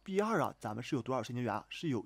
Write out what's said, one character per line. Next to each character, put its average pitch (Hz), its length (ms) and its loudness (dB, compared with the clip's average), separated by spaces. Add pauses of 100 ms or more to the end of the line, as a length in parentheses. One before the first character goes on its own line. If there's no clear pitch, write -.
？B 196 180 0
二 214 220 4
啊， 104 160 0
咱 107 160 -4
们 120 80 -4
是 - 120 0
有 123 60 2
多 131 140 0
少 120 80 0
神 120 120 -6
经 123 80 -2
元 107 120 2
啊？ 104 140 -4
是 - 200 -4
有 120 160 0